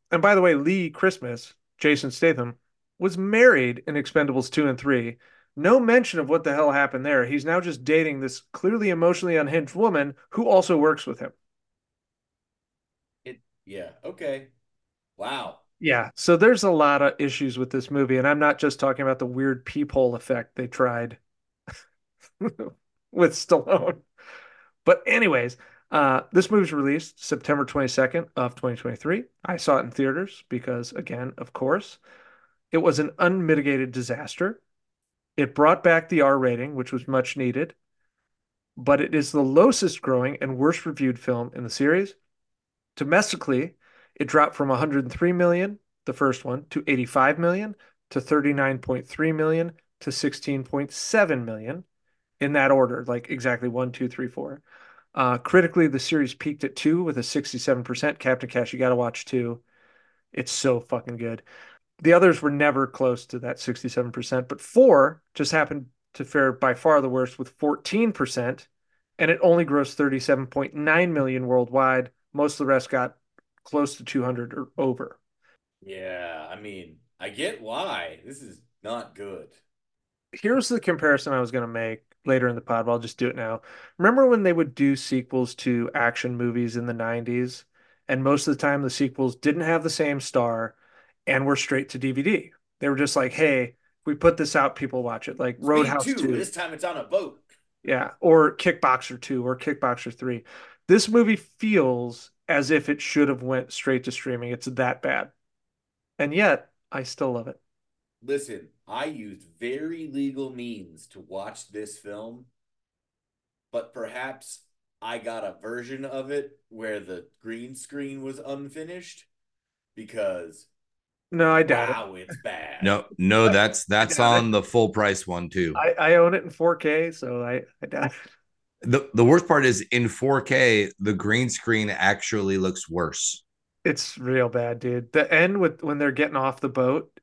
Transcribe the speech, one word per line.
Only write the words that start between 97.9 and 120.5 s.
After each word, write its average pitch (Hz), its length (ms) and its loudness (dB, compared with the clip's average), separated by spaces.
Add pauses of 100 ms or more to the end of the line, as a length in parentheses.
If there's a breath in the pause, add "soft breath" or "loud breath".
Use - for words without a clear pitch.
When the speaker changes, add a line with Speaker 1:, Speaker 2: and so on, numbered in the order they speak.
Speaker 1:
or 160 340 6
Kickboxer 127 640 0
two 123 280 -4
or 127 100 -2
Kickboxer 123 580 -4
three. 123 300 -8 (440 loud breath)
This 208 200 6
movie 220 280 4
feels 127 920 -2 (180)
as 143 220 2
if 151 180 2
it 147 120 -2
should 147 280 2
have 127 140 -4
went 127 300 -4
straight 127 320 -2
to 127 80 -6
streaming. 123 400 -8
It's 120 140 -10
that 127 360 -2
bad. - 280 -2 (880)
And 147 160 -4
yet, 185 360 2 (200)
I 139 120 -8
still 127 300 -6
love 117 140 -6
it. - 140 -16 (640)
Speaker 2:
Listen, 127 460 -8 (180)
I - 180 -10
used 113 420 -14 (140)
very 160 480 -8
legal 135 400 -6
means 107 600 -14
to 98 120 -20
watch 95 480 -14
this 104 300 -12
film, 113 480 -16 (1200)
but 117 220 -10
perhaps 127 720 -14 (400)
I 117 160 -10
got 113 260 -10
a 92 160 -10
version 123 460 -12
of 135 240 -10
it 143 280 -8 (120)
where 110 300 -10
the 90 260 -14 (160)
green 117 320 -14
screen 139 480 -12
was 135 160 -12
unfinished 156 880 -14 (680)
because 98 760 -8 (640)